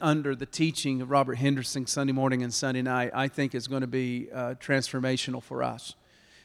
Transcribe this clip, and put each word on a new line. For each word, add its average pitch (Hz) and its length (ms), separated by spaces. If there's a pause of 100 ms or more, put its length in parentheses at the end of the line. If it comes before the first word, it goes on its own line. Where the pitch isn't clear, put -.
under 151 340
the 131 120
teaching 147 560
of 127 80
Robert 135 240
Henderson 131 520
Sunday 135 280
morning 131 280
and 120 120
Sunday 127 260
night, 127 320
I 135 160
think 135 260
is 120 140
gonna 131 180
be, 123 460
uh, 127 220
transformational 131 880
for 131 200
us. 117 320 (500)